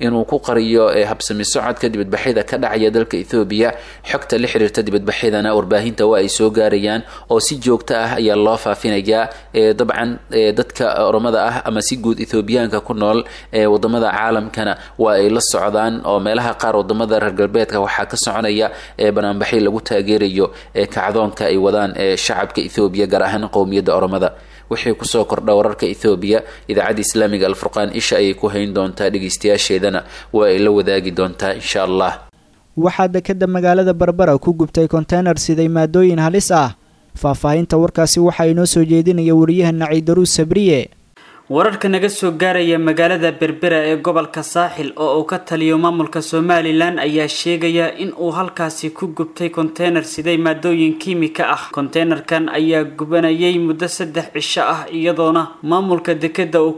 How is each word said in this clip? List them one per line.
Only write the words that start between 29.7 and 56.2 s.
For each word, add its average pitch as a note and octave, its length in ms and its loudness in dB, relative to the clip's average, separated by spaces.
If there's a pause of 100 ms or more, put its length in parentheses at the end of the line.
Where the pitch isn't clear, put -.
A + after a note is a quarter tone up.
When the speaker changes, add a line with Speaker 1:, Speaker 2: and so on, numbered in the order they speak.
Speaker 1:
waa G#2+ 140 4
ay F#2+ 120 4
la G#2 120 4
wadaagi G2 400 2
doontaa, F#2 440 -2
insha - 280 -4
Allah. F#2 300 0 (640)
Speaker 2:
Waxaa F3 320 0
dekedda F#3 380 -2
magaalada F#3 460 2
Berbera E3+ 460 2
ku F3 160 0
gubtay D#3+ 340 2
container F3 500 0
siday E3 300 0
maadooyin E3 520 4
halis F3 300 0
ah. C#3+ 240 2 (420)
Faahfaahinta D3+ 600 0
warkaasi E3 440 2
waxaa E3+ 260 2
inoo E3+ 200 2
soo E3+ 180 2
jeedinaya E3 500 2
wariyaheena E3 560 2
Ciidaruus E3 460 2
Sabriye. D#3+ 540 2 (600)
Speaker 3:
Wararka G3 380 2
naga F#3+ 200 0
soo F#3+ 220 -2
gaaraya E3+ 480 0
magaalada E3 540 2
Berbera D#3+ 500 0
ee D#3 140 0
gobolka D#3 460 -2
Saaxil E3+ 540 -4
oo D3+ 220 0
uu D3+ 60 0
ka F3+ 140 -6
taliyo D#3+ 400 0
maamulka E3 440 0
Somaliland E3 800 0
ayaa D3+ 280 0
sheegaya E3+ 680 -2
in F#3 160 -6
uu E3+ 160 -4
halkaasi D#3+ 640 -6
ku G3 140 -6
gubtay E3 420 -6
container E3 540 -2
siday E3 340 -2
maadooyin D#3+ 600 0
kiimika D#3+ 520 -2
ah. - 240 -4
Containerkan D#3+ 720 -2
ayaa D#3 360 0
gubanayay E3 760 0
muddo E3 300 -2
saddex E3 440 -8
cisho D3+ 300 -4
ah, D#3 300 -2
iyadoona E3 500 2 (200)
maamulka F3 520 0
dekedda D#3+ 480 0